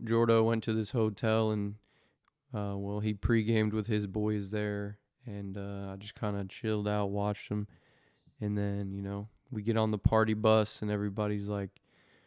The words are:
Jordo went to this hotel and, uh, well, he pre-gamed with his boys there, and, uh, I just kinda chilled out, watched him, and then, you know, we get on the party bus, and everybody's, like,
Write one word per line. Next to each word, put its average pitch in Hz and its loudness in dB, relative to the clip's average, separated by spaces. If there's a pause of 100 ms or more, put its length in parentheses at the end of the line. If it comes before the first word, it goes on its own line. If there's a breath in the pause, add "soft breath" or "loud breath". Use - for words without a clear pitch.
Jordo 113 6
went 113 2
to 113 -2
this 110 -2
hotel 110 2
and, 101 -2 (760)
uh, 101 -4
well, 101 -4
he 107 0
pre-gamed 110 2
with 107 -2
his 107 0
boys 104 -2
there, 104 -6 (260)
and, 101 -8
uh, 98 -8
I 98 -10
just 101 -16
kinda 101 -2
chilled 104 -4
out, 104 0
watched 101 -4
him, 104 -2 (720 soft breath)
and 104 -2
then, 101 -4
you 98 -8
know, 101 -6 (240)
we 107 -4
get 107 4
on 110 4
the 107 2
party 110 4
bus, 107 4
and 107 -2
everybody's, 104 -2
like, 101 -6 (460 soft breath)